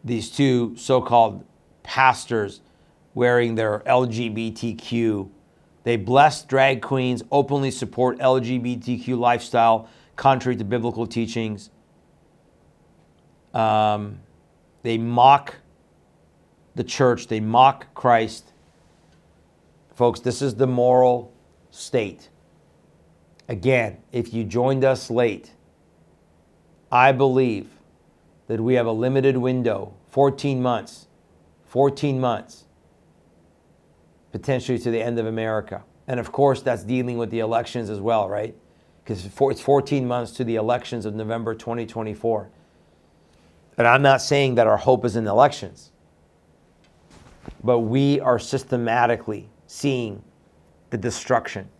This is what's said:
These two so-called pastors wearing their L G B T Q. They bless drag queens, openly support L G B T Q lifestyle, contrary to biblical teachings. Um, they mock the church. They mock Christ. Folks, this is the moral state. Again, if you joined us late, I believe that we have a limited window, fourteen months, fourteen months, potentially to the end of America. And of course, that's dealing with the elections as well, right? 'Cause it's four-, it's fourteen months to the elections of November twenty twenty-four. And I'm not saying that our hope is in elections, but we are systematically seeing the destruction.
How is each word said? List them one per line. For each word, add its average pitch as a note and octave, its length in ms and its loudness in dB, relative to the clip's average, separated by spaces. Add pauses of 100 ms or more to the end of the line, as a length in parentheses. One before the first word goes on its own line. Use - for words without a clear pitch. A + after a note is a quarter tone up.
These A2+ 260 -6
two B2+ 460 0
so-called A#2 680 2 (380)
pastors B2 760 0 (540)
wearing A#2+ 420 2
their G#2+ 320 -2
L B2+ 180 4
G A#2 220 -4
B A2 240 -6
T A2+ 220 -6
Q. A2 580 -2 (500)
They A#2+ 140 0
bless C3+ 480 2
drag C3+ 380 2
queens, B2+ 500 -2
openly C#3 400 0
support B2 480 -2
L C3 180 4
G B2 200 -4
B A#2+ 180 -4
T A#2+ 220 -6
Q B2+ 180 -6
lifestyle, A#2 720 2 (260)
contrary B2+ 420 0
to G#2 80 -6
biblical A#2 420 -4
teachings. A2+ 640 -6 (1800)
Um, G#2+ 680 0 (600)
they A2+ 160 -2
mock A#2+ 580 4 (1200)
the A#2+ 100 -4
church. - 440 0
They A2 120 -2
mock A#2+ 540 2
Christ. A2+ 580 0 (1400)
Folks, A#2+ 260 0
this B2 220 -4
is B2+ 140 -4
the C3+ 100 2
moral B2 680 2 (380)
state. - 580 -6 (1200)
Again, A#2 480 0 (160)
if A#2+ 220 -6
you A2+ 100 -4
joined B2+ 400 0
us C3 240 0
late, A2+ 440 -2 (1400)
I C3 200 6
believe B2+ 580 2 (800)
that A2+ 120 -4
we A#2+ 140 2
have A#2+ 120 2
a A2+ 60 0
limited C3 460 2
window, A#2+ 560 -2 (160)
fourteen C#3 500 0
months, A#2+ 460 -4 (580)
fourteen C#3 560 0
months, - 440 -4 (1700)
potentially B2 460 -2
to A#2+ 120 -4
the A2+ 120 -2
end A#2+ 160 -2
of A2+ 60 -2
America. A2 580 -4 (240)
And B2 140 -4
of G#2+ 100 -10
course, C3+ 300 2
that's A2+ 240 -4
dealing B2 320 -4
with A#2 140 -4
the A#2 80 -4
elections A2+ 500 -4
as G#2 120 -8
well, G#2 280 0
right? G#2 260 -6 (520)
'Cause F#2 180 -8
it's G2+ 100 -16
four-, C3+ 160 2
it's - 120 -6
fourteen C#3 440 0
months A#2+ 260 -4
to C3 120 -6
the A2+ 120 -4
elections A#2 500 -4
of G#2 80 -8
November A2 400 -6
twenty A#2 320 -8
twenty-four. A2 640 -6 (1300)
And A#2 80 4
I'm C3 160 6
not C3+ 180 6
saying C#3 360 0
that A#2 100 6
our G#2+ 100 4
hope A#2+ 280 2
is A2 120 -2
in A2 100 -2
elections, G#2 640 0 (1700)
but A#2+ 180 2
we C#3 400 2
are B2 180 2
systematically A#2 1120 -2 (180)
seeing A#2+ 560 -6 (680)
the A#2+ 80 -6
destruction. A#2 720 -4 (120)